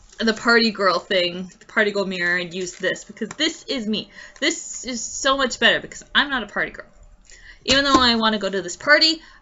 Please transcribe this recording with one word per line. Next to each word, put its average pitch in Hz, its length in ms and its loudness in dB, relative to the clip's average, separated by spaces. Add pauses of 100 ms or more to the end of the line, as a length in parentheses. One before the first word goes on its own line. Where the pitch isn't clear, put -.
(200)
the 220 140 2
party 233 360 4
girl 196 300 2
thing, 180 600 -2
the - 60 -20
party 208 240 0
girl 202 160 -2
mirror, 180 320 -2
and 175 160 -6
use 180 220 -6
this, 180 280 -4
because - 260 -10
this 320 340 -4
is 240 240 -6
me. 214 240 -6 (280)
This - 460 -4
is 240 180 -8
so - 320 -2
much 262 240 -2
better, 196 200 4
because - 240 -16 (100)
I'm 262 160 2
not 262 140 -4
a 202 40 -12
party 160 220 -6
girl. - 160 -16 (800)
Even 269 180 4
though 277 160 4
I 240 160 4
wanna 220 220 2
go 190 100 -2
to 190 140 -2
this 175 160 -10
party, 320 460 4 (180)